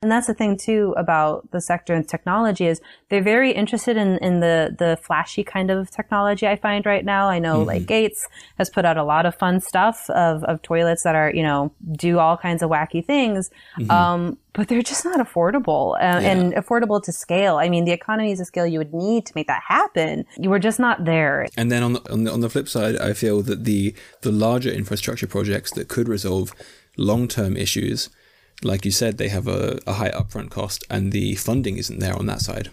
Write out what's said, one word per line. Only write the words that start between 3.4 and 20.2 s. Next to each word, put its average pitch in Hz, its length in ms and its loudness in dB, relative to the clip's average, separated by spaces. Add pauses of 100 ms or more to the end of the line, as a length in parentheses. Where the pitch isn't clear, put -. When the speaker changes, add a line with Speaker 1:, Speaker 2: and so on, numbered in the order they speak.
Speaker 1:
interested 220 460 0
in, 196 220 2
in 180 220 2
the, 165 380 2
the 165 240 2
flashy 165 400 -2
kind 190 280 -2
of 190 200 -2
technology 208 560 -2
I 202 100 2
find 202 280 -2
right 202 200 2
now. 196 260 2
I 180 80 0
know, 160 220 2
Speaker 2:
Mm-hmm. 156 80 0
Speaker 1:
like, 180 180 -4
Gates 220 420 0 (300)
has 190 100 -2
put 185 160 0
out 165 140 2
a 151 60 0
lot 151 200 2
of 170 120 0
fun 185 260 2
stuff 208 480 0
of, 165 340 2
of 160 160 -2
toilets 170 440 2
that 165 100 2
are, 156 160 4
you 165 120 0
know, 143 300 0 (240)
do 170 220 2
all 165 180 4
kinds 170 260 -2
of 165 60 2
wacky 160 340 0
things. 226 460 0 (300)
Speaker 2:
Mm-hmm. 113 100 -2
Speaker 1:
Um, 175 500 2 (140)
but 208 140 -2
they're 240 160 2
just - 220 -6
not 330 200 0
affordable, 170 720 0
uh, 180 240 2
Speaker 2:
Yeah. - 0 - (140)
Speaker 1:
and 180 220 2
affordable 214 500 0
to 170 80 -6
scale. 185 440 0
I 160 120 2
mean, 170 160 2
the 170 80 2
economies 214 480 -2
of 175 80 -8
scale 175 180 -2
you 160 120 0
would 156 140 -4
need 202 340 0
to - 100 -16
make 156 100 -4
that 135 220 -2
happen, 160 560 0 (120)